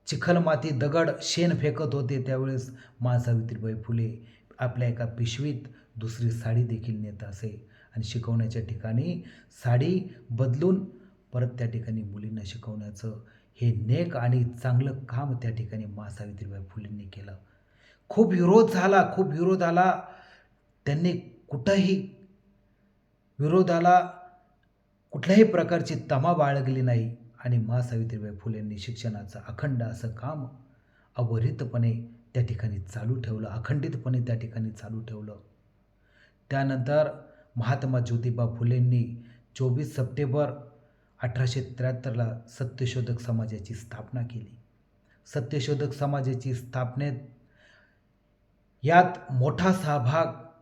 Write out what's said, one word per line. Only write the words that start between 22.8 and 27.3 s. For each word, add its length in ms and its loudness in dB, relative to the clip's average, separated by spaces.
विरोधाला 720 6
कुठल्याही 320 8
प्रकारची 520 2
तमा 220 4
बाळगली 480 2
नाही 340 2